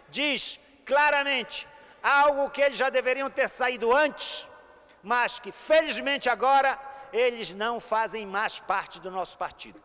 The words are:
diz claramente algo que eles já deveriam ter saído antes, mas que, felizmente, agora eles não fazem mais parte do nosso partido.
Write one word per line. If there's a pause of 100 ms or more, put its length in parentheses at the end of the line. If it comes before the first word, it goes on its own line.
diz (260)
claramente (360)
algo
que
eles
já
deveriam
ter
saído
antes, (540)
mas
que,
felizmente,
agora (340)
eles
não
fazem
mais
parte
do
nosso
partido.